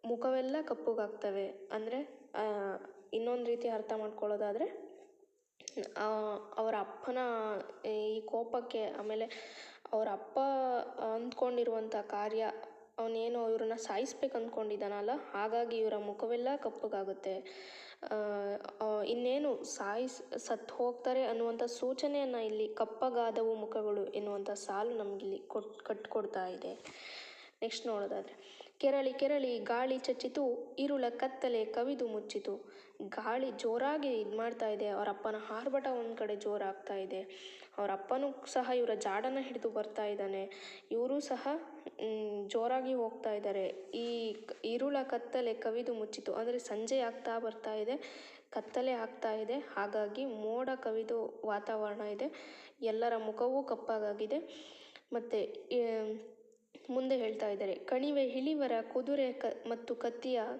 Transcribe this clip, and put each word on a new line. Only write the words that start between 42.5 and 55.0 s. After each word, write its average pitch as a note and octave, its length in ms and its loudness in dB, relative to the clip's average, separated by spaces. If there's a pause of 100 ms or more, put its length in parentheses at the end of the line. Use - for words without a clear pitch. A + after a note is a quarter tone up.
ಜೋರಾಗಿ B3+ 440 2
ಹೋಗ್ತಾ A#3 380 0
ಇದ್ದಾರೆ. G3+ 340 0 (280)
ಈ A#3 380 -2
ಕ-, - 200 -8 (120)
ಇರುಳ C4 380 2
ಕತ್ತಲೆ A#3+ 520 0
ಕವಿದು A#3+ 400 0
ಮುಚ್ಚಿತು G#3+ 400 -4
ಅಂದ್ರೆ A#3+ 240 0
ಸಂಜೆ A3+ 400 0
ಆಗ್ತಾ A#3 400 0
ಬರ್ತಾ A3 360 -2
ಇದೆ, G#3+ 220 0 (540)
ಕತ್ತಲೆ B3+ 420 0
ಆಗ್ತಾ A#3 400 -2
ಇದೆ, A3 220 0
ಹಾಗಾಗಿ G#3 720 0
ಮೋಡ A#3 500 0
ಕವಿದು A3+ 720 -2
ವಾತಾವರಣ G#3+ 540 0
ಇದೆ, G#3 560 -4 (260)
ಎಲ್ಲರ A3+ 340 4
ಮುಖವೂ A#3+ 460 2
ಕಪ್ಪಗಾಗಿದೆ. A3 760 0 (720)